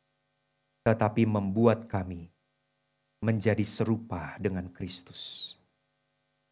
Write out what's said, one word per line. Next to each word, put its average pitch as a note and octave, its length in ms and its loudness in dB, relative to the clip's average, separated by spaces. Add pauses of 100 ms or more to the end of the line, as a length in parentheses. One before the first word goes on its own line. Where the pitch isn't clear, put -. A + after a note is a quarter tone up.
(840)
tetapi A2 400 2
membuat G#2+ 640 2
kami F2+ 480 -6 (880)
menjadi G#2+ 400 2
serupa G2 800 -2
dengan F#2 320 -2
Kristus. - 800 -8 (960)